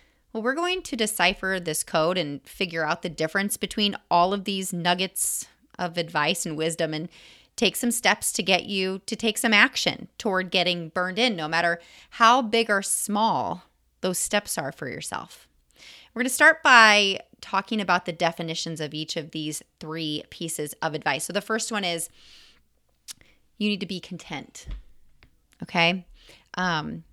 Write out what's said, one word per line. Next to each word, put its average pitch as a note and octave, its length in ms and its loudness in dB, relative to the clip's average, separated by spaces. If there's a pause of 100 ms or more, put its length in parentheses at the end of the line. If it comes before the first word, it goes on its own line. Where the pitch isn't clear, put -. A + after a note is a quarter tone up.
(320)
Well, A3 100 -6
we're B3 120 0
going F4 260 -2
to - 160 -8
decipher F#3+ 640 0
this D#3 240 -4
code E3+ 320 2
and C#3+ 320 -4
figure E3 380 -4
out E3+ 160 -2
the F3+ 80 -4
difference F3 480 -2
between G3+ 380 -2 (140)
all F3 220 6
of G3 120 -2
these F#3+ 280 -4
nuggets F3+ 760 -2 (320)
of F3 200 -6
advice D#3 480 -2
and D#3 100 -6
wisdom D#3+ 380 -2
and D#3+ 160 -6 (440)
take F#3+ 220 2
some A#3+ 140 0
steps - 420 0
to A3 100 -2
get F3+ 220 2
you F#3+ 400 -4
to - 100 -8
take G#3+ 220 -2
some A3+ 160 0
action - 640 2
toward F#3 340 -2
getting F3 380 0
burned F3+ 300 -4
in, A#3 180 2
no D#3 120 -4
matter E3+ 320 0 (320)
how A#3+ 280 6
big A3+ 300 2
or G3 100 2
small F#3+ 840 0 (360)
those F#3 180 -2
steps - 400 -2
are C#3+ 120 -4
for D3+ 160 -10
yourself. - 600 -10 (640)
We're A3+ 80 -6
gonna B3 80 0
start D#4 340 6
by G#3+ 580 8 (200)
talking G3+ 400 -2
about F#3 240 2
the F3+ 80 -4
definitions E3 680 -4
of D3+ 140 -8
each D3+ 240 -6
of D#3+ 140 -8
these D3+ 320 -8 (180)
three D#3 480 -6
pieces D#3 540 -8
of D#3+ 100 -2
advice. D3 320 -2
So - 80 -6
the G3 80 0
first A3 320 -4
one G3+ 120 -2
is E3+ 260 -2 (1500)
you G#3 140 0
need G3+ 100 -2
to F#3+ 60 -8
be F#3 140 -8
content, - 680 -14 (960)
okay? F3 440 0 (460)
Um, E3 600 -4